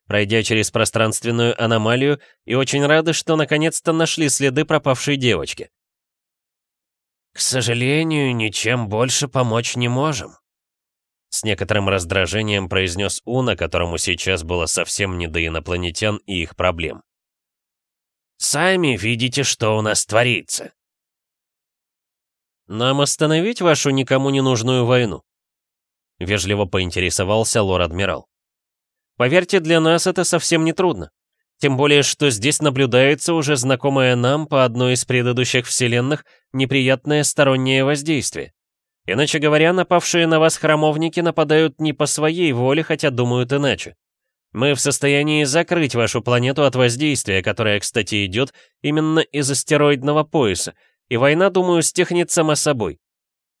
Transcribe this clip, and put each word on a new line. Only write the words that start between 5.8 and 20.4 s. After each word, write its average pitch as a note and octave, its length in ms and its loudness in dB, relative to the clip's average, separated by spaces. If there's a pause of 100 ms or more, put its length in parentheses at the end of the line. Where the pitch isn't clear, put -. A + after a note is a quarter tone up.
«К - 80 -12
сожалению, C3 960 0
ничем A2+ 520 -2
больше A#2+ 380 -2
помочь A#2+ 480 -2
не B2 140 -2
можем», B2+ 480 -4 (920)
с - 140 -8
некоторым G2+ 440 -2
раздражением F#2+ 800 -2
произнёс F#2 560 -4
Уна, A#2+ 320 -2
которому E2+ 420 -4
сейчас F2+ 440 -2
было E2 240 -4
совсем F2+ 500 -4
не F2 120 -6
до E2 180 -4
инопланетян F2 720 -4 (100)
и F#2 160 -6
их - 140 -12
проблем. E2+ 460 -4 (1300)
«Сами E3 600 0
видите, A#2+ 480 -2
что G#2+ 340 0
у - 20 0
нас G#2+ 240 0
творится». A2+ 680 -2 (1900)